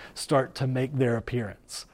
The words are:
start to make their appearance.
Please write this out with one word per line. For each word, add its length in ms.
start 420
to 120
make 280
their 220
appearance. 760